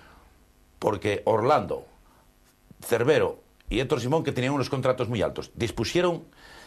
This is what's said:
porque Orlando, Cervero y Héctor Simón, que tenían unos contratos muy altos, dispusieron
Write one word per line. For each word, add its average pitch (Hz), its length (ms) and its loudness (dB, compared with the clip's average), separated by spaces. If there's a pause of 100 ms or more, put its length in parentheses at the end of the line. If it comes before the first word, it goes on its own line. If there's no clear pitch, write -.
(800)
porque 104 460 -2
Orlando, 107 640 0 (960)
Cervero 120 560 2 (320)
y 104 100 2
Héctor 131 200 0
Simón, 139 220 0
que 135 100 -4
tenían 127 200 -2
unos 139 160 -2
contratos 127 400 -2
muy 113 140 0
altos, - 320 -4
dispusieron 170 680 -2 (420)